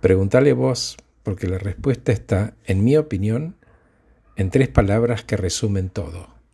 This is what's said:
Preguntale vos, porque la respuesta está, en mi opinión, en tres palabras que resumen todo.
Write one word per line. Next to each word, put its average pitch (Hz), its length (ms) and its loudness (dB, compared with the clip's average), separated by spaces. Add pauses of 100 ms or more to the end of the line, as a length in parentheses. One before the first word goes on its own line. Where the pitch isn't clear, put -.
Preguntale 101 520 4
vos, 127 440 -2 (260)
porque 98 240 -6
la 92 120 -4
respuesta 101 520 -4
está, 104 440 0 (100)
en 98 180 0
mi 131 140 4
opinión, 131 600 -2 (800)
en 95 140 0
tres 131 180 4
palabras 110 540 2
que - 140 -4
resumen 95 520 -2
todo. 87 460 -12 (200)